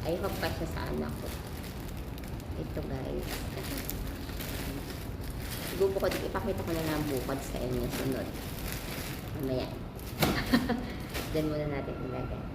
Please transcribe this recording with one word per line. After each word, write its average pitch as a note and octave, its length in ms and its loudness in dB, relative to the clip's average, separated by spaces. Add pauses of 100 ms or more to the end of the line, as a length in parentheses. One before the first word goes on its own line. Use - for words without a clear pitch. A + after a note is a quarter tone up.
I E3 80 4
hope F#3+ 240 2
pa E3 80 4
siya E3 240 0
sa D#3+ 160 0
anak D3+ 320 0
ko. - 80 -2 (1300)
Ito, D#3 220 -2 (100)
guys. C3+ 400 -2 (2500)
Gubo G3 240 6
ko G3 80 6
din. - 160 2
Ipakita F#3 400 0
ko E3+ 80 2
na D#3+ 160 2
lang D3+ 160 4
bukod C3+ 320 2
sa - 240 -2
inyo. B2 240 2 (160)
Sunod. B2 260 2 (1120)
Mamaya. C3 320 0 (840)
<laughs> - 800 2
Diyan D#3 160 4
muna D3+ 200 2
natin C#3 260 0 (140)
ilagay. B2+ 340 -2 (120)